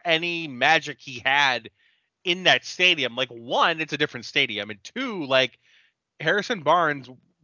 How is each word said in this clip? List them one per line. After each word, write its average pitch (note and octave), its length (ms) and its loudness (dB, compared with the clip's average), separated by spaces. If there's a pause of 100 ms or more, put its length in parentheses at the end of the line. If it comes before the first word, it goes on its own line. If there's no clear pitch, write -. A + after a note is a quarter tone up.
any E3+ 420 0
magic C#3+ 540 2
he B2 240 -14
had C3 460 2 (540)
in F3+ 200 -4
that C#3 200 4
stadium. D#3 520 0
Like, B2+ 140 -4
one, D#3+ 500 -2
it's D3+ 120 -6
a D3 60 -6
different B2 280 -4
stadium, G#2+ 440 -4
and G#2 140 -14
two, A3+ 400 -8
like, C3 340 2 (600)
Harrison F#3+ 400 -2
Barnes D3 480 2 (360)